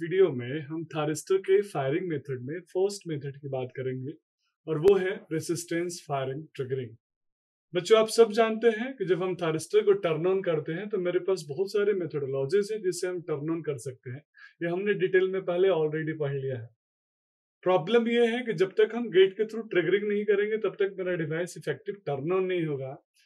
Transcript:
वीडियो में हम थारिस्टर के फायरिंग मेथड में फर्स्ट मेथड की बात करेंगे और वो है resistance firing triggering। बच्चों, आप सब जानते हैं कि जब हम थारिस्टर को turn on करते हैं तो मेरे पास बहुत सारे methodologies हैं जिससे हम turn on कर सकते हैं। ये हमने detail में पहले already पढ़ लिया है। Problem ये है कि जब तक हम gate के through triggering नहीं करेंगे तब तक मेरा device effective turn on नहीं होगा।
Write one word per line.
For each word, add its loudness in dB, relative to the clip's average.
वीडियो 4
में -4
हम -8
थारिस्टर 0
के 4
फायरिंग -2
मेथड -6
में -8
फर्स्ट -2
मेथड -6
की -12
बात -6
करेंगे -6
और -2
वो 8
है 0
resistance -4
firing -4
triggering। -6
बच्चों, 4
आप 4
सब 6
जानते 2
हैं -4
कि -6
जब 0
हम -2
थारिस्टर 0
को 6
turn 0
on 2
करते 0
हैं -6
तो -4
मेरे 0
पास -2
बहुत -4
सारे 2
methodologies -2
हैं -6
जिससे -2
हम -6
turn -4
on -4
कर -4
सकते -12
हैं। -12
ये -2
हमने -2
detail 2
में -4
पहले 2
already 0
पढ़ -2
लिया -4
है। -12
Problem 2
ये 4
है -2
कि -2
जब 0
तक 4
हम -4
gate 8
के -2
through -8
triggering 2
नहीं -2
करेंगे 2
तब -4
तक -2
मेरा -2
device -4
effective -8
turn -2
on 0
नहीं -2
होगा। -6